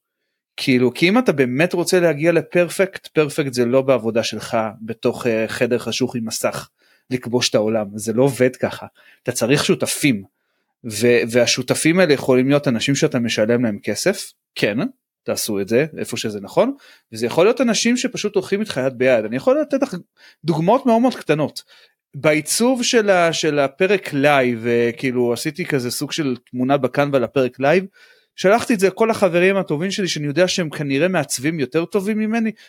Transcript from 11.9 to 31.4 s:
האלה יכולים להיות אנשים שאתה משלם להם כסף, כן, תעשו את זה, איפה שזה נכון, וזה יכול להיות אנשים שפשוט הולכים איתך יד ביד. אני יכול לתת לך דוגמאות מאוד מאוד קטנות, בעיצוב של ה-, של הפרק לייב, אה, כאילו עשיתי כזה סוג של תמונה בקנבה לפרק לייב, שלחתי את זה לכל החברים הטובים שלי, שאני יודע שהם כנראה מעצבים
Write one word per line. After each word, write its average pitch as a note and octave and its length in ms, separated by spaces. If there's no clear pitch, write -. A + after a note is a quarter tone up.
האלה D#3 140
יכולים B2+ 340
להיות C#3+ 200
אנשים B2 260
שאתה C#3+ 240
משלם A#2 460
להם G#2+ 180
כסף, - 500
כן, A2 240
תעשו G#2 380
את F#2+ 80
זה, B2 180
איפה - 180
שזה G#2 240
נכון, G3 340
וזה A2+ 140
יכול D#3+ 200
להיות B3 140
אנשים A#3 360
שפשוט G#3 380
הולכים G3 260
איתך G#3 260
יד B2+ 120
ביד. B2 260
אני G#2+ 120
יכול C4 240
לתת C#4+ 220
לך C4 120
דוגמאות E3+ 420
מאוד A3+ 140
מאוד B3 140
קטנות, - 480
בעיצוב D#3 680
של A3+ 280
ה-, F3 220
של D#3 260
הפרק F#3 540
לייב, C3+ 540
אה, A#2+ 300
כאילו B2 360
עשיתי D#3 320
כזה B2 260
סוג C#3 220
של C3+ 240
תמונה B2+ 260
בקנבה C#3 420
לפרק B2+ 420
לייב, D#3+ 240
שלחתי A3+ 380
את F#3 60
זה F#3+ 60
לכל A3 240
החברים F#3+ 460
הטובים F3+ 340
שלי, F#3+ 180
שאני D3+ 180
יודע D#3 220
שהם E3+ 220
כנראה C#3+ 380
מעצבים D#3+ 520